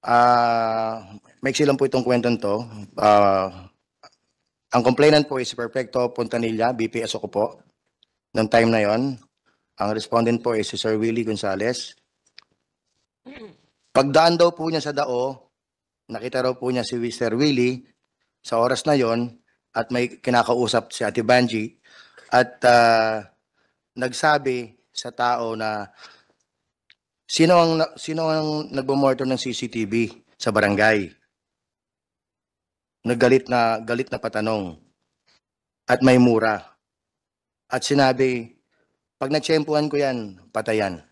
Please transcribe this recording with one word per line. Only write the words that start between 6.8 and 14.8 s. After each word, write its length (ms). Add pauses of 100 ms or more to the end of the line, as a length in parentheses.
P 160
S 160
ako 80
po. 160 (880)
Noong 160
time 240
na 80
yon, 400 (560)
ang 160
respondent 480
po 160
is 100
si 140
Sir 160
Willie 320
Gonzales. 680 (2000)
Pagdaan 480
daw 160
po 160
niya 100